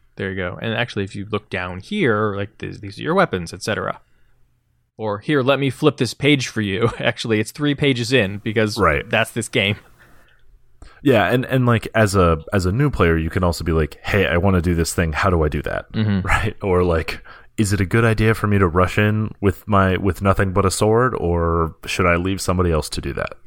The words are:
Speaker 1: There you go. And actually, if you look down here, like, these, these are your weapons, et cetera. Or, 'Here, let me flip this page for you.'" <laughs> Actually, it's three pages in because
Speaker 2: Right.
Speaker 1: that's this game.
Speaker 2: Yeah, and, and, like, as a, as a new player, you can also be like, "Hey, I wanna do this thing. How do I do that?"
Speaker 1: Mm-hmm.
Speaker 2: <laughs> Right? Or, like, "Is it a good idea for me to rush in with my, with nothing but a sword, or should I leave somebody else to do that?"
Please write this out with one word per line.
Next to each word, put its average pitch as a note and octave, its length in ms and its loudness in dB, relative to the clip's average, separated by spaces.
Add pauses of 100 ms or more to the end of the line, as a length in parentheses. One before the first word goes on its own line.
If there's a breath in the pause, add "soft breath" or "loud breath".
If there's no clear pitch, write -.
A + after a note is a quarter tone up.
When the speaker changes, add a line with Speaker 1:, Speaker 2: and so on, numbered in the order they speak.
(160)
Speaker 1:
There G2 140 -6
you F#2 60 -8
go. F2+ 240 -6
And A2+ 140 -6
actually, A#2 300 -4
if G2 100 -10
you G2+ 160 -12
look G#2 180 -6
down F2+ 300 -8
here, A2 560 0
like, G2+ 240 -8
these, F#2+ 220 -12
these G2 180 -14
are A2+ 40 -12
your D3 120 -4
weapons, F#2+ 380 0
et F#2 100 -14
cetera. G2 380 -4 (960)
Or, G#2 240 -6
'Here, D3 220 0
let C3+ 180 2
me C#3 100 0
flip C#3 280 0
this A#2+ 140 -2
page C#3 360 0
for - 120 -6
you.'" G#2 340 0
<laughs> - 40 -12
Actually, A#2 400 -2
it's G#2+ 140 -4
three D3 240 -2
pages A#2+ 360 0
in G#2 260 2
because A2 380 -2
Speaker 2:
Right. D#2 320 0
Speaker 1:
that's A#2 220 0
this - 180 -6
game. G#2 280 0 (1300 loud breath)
Speaker 2:
Yeah, G2 280 4
and, B2 140 0
and, B2+ 220 0
like, A#2 280 2
as G#2+ 220 2
a, E2+ 220 4 (140)
as F#2+ 140 0
a F2+ 60 2
new C#3 180 0
player, E2 260 2
you D#2+ 140 -2
can F#2 140 0
also F2 180 -2
be E2 100 -2
like, D#2 300 0
"Hey, F#2+ 240 0
I C#2+ 100 0
wanna F2+ 240 2
do E2+ 140 0
this E2 180 0
thing. E2+ 200 0
How F#2+ 180 0
do E2 140 2
I D2+ 40 2
do C#2+ 140 -2
that?" - 300 -8
Speaker 1:
Mm-hmm. G#2 280 0
Speaker 2:
<laughs> E2+ 60 -4
Right? A2 360 0
Or, F2+ 200 2
like, E2 420 -2 (320 loud breath)
"Is G2+ 160 0
it G2 80 2
a G2 60 0
good A2+ 180 2
idea A2 300 2
for G#2+ 140 -2
me G2+ 100 2
to F#2+ 80 4
rush F2 320 0
in G#2+ 320 2 (100)
with - 280 0
my, F#2+ 280 4
with F#2 240 -2
nothing G2 320 2
but F#2+ 140 2
a F#2 40 2
sword, A2+ 440 2
or E2+ 640 0 (100)
should - 200 -2
I F2 100 4
leave F#2 240 -2
somebody F2+ 320 0
else D#2 180 -2
to - 100 -6
do C#2 120 -6
that?" - 220 -8 (120)